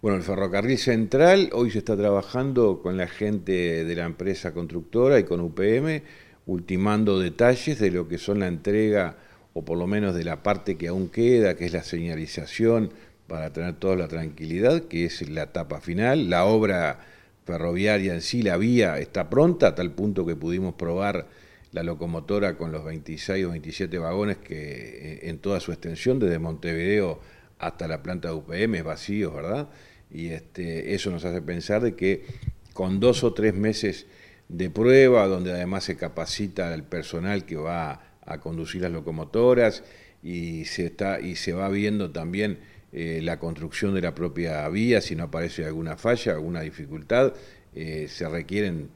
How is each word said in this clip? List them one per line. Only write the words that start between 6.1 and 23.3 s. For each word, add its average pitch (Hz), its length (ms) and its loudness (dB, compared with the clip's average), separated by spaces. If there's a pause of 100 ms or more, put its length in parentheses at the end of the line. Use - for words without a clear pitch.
ultimando 95 760 2
detalles 120 580 2
de 101 140 2
lo 87 160 -2
que 82 100 -6
son 101 220 0
la 95 80 0
entrega, 101 680 0 (360)
o 80 120 -8
por 82 140 -4
lo 87 80 -2
menos 101 300 0
de 85 80 -4
la 82 180 -6
parte 101 340 -2
que 85 120 -6
aún 90 200 -2
queda, 113 460 4
que 85 120 -4
es 85 60 -2
la 82 120 -4
señalización, 85 1080 0 (360)
para 78 240 -8
tener 85 220 -4
toda 95 200 0
la 87 140 -2
tranquilidad, 82 800 0
que 85 160 -2
es 80 240 -6
la 78 160 -4
etapa 76 360 -6
final. 113 480 2
La 87 180 4
obra 98 520 4 (460)
ferroviaria 92 680 0
en 85 100 -4
sí, 120 200 -2
la 92 140 2
vía, 101 420 4
está 80 320 -4
pronta, 165 380 6
a 80 80 4
tal 87 160 -2
punto 95 340 0
que 85 80 -2
pudimos 85 400 -2
probar 90 540 -2 (420)
la 85 140 -6
locomotora 85 720 -2
con 80 160 -6
los 78 120 -8
veintiséis 80 600 -6